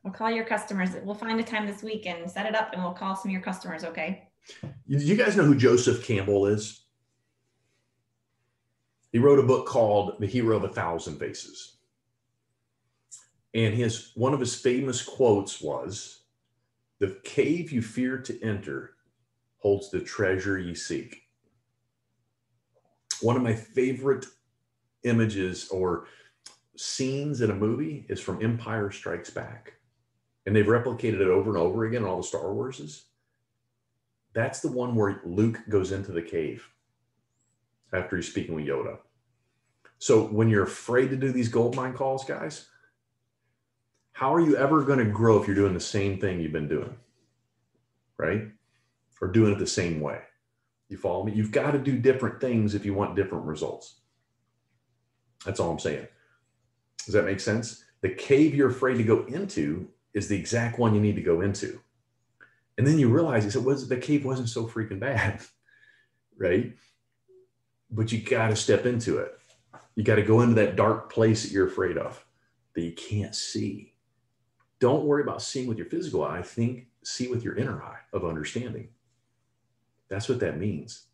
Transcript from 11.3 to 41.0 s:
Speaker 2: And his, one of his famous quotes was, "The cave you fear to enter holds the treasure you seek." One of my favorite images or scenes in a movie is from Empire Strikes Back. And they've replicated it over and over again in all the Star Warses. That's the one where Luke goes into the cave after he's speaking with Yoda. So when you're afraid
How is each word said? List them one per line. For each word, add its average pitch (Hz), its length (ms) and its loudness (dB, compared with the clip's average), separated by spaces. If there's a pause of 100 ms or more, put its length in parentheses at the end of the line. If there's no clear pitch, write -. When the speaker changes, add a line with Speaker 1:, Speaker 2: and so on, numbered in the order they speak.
Speaker 2:
And 113 200 4
his, 117 400 -2
one 127 180 2
of 139 80 0
his 117 140 -2
famous 127 480 0
quotes - 580 2
was, 76 600 -8 (800)
"The 95 240 -2
cave 151 460 0
you 120 120 -2
fear 127 360 -4
to - 240 -10
enter 92 520 -6 (640)
holds 101 320 0
the 90 100 -2
treasure 95 580 -2
you 87 160 -8
seek." - 500 -10 (2000)
One 117 160 4
of 127 60 2
my 113 120 2
favorite 131 720 0 (800)
images 107 640 0
or 92 380 -2 (680)
scenes 139 640 -4
in 110 100 2
a 101 40 0
movie 127 540 -2
is - 120 -6
from 95 220 -6
Empire 110 480 -2
Strikes 82 400 -10
Back. - 440 -14 (720)
And 104 100 2
they've 104 80 6
replicated 113 560 0
it 95 80 4
over 98 220 4
and 98 80 0
over 92 260 0
again 113 180 -2
in 98 60 -2
all 92 100 -2
the 87 40 -6
Star 87 300 -6
Warses. 131 520 -8 (1300)
That's 120 280 -2
the 147 120 -4
one 123 220 -4
where 101 300 0
Luke 107 440 0
goes 98 240 0
into 98 200 -8
the 85 100 -4
cave - 460 -6 (1200)
after 92 240 -4
he's 85 120 -6
speaking - 260 -6
with 78 100 -6
Yoda. 65 340 -6 (1000)
So 110 260 4
when 107 240 2
you're 104 160 6
afraid 127 460 0